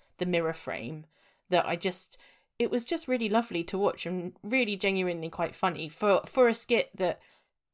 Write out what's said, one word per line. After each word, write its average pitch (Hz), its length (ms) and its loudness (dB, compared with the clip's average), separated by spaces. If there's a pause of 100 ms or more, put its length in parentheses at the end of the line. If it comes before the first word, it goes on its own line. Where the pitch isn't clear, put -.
(180)
the 180 80 -2
mirror 170 280 2
frame, 151 520 -8 (440)
that 175 180 4
I 170 80 0
just, - 420 -6 (420)
it 240 100 2
was 233 160 0
just 320 220 -4
really 233 220 0
lovely 214 360 0
to - 120 -6
watch - 280 0
and 180 280 -4 (100)
really 214 320 0
genuinely 185 540 0
quite - 260 -4
funny 165 340 -2
for, 202 360 4
for 254 220 6
a 233 60 4
skit - 440 0
that, 180 220 0 (540)